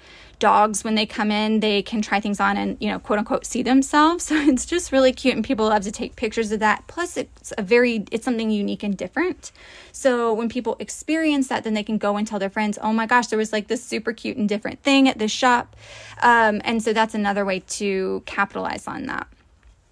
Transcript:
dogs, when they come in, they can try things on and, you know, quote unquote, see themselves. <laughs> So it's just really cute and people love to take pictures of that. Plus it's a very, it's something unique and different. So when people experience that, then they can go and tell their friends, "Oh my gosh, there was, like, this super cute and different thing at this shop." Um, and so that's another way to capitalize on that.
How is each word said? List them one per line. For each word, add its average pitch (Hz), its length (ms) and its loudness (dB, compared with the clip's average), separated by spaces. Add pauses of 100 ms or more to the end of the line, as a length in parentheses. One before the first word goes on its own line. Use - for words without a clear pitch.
(400)
dogs, 208 440 4
when 220 120 0
they 220 100 0
come 214 260 -2
in, 214 300 0
they 208 200 2
can 208 200 -4
try 202 180 0
things 208 200 -4
on 202 180 2
and, 202 240 -2
you 208 80 -2
know, 190 100 -4
quote 208 200 0
unquote, 220 260 -2
see 240 180 -4
themselves. 285 500 4 (140)
<laughs> 302 60 -2
So - 20 2
it's 285 300 2
just 339 260 -4
really 262 220 4
cute 254 220 0
and 220 100 -2
people 220 220 0
love 214 160 2
to 196 80 -6
take - 240 -10
pictures 220 360 -4
of 214 100 -2
that. 214 260 0
Plus 349 300 -6
it's - 400 -10
a - 40 -4
very, 226 500 2
it's 220 140 -4
something 226 240 -2
unique 202 340 -2
and 202 140 -2
different. 294 540 -4 (400)
So 240 420 2
when 226 160 -2
people 226 300 -4
experience 302 680 -2
that, - 160 -4
then 220 100 -2
they 214 100 -2
can 214 140 -2
go 208 200 0
and 214 100 -2
tell 214 120 -4
their 196 100 -2
friends, 208 320 -2
"Oh 220 120 0
my 220 120 0
gosh, 240 220 2
there 220 120 0
was, 220 140 -2
like, 208 140 -2
this 247 160 -4
super 226 300 -6
cute 220 240 -8
and 208 100 0
different - 360 -4
thing 277 240 6
at - 100 0
this 214 140 -2
shop." 247 440 2 (460)
Um, 226 420 4
and 226 200 -2
so 220 100 0
that's 220 220 0
another 202 300 0
way 185 160 -2
to 190 640 -4
capitalize - 600 -4
on - 180 -10
that. - 220 -8 (640)